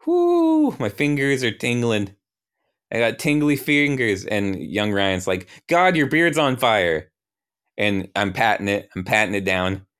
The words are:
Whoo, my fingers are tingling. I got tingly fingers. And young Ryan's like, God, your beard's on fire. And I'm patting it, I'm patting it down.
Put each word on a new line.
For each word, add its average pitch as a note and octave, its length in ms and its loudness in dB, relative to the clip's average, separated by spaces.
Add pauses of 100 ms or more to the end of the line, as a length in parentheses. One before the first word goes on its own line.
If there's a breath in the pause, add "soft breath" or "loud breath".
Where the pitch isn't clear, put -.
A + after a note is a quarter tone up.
Whoo, E4 760 2
my A#2 100 -2
fingers C#3 540 0
are A#2 80 0
tingling. A#2 640 -2 (760)
I A2+ 80 -4
got A#2 200 0
tingly D3 360 0
fingers. C#3 680 0
And G2+ 360 -2
young G#2 300 -2
Ryan's F#2+ 360 0
like, F#2 200 -4 (200 loud breath)
God, F3+ 280 2
your D3+ 120 2
beard's D#3 300 0
on C#3 200 2
fire. G2 540 0 (680)
And G2+ 380 -2
I'm G2 180 0
patting G2+ 340 0
it, G2+ 280 -4
I'm F#2 80 -8
patting G#2 320 0
it G2 100 -4
down. F#2 400 -2 (140)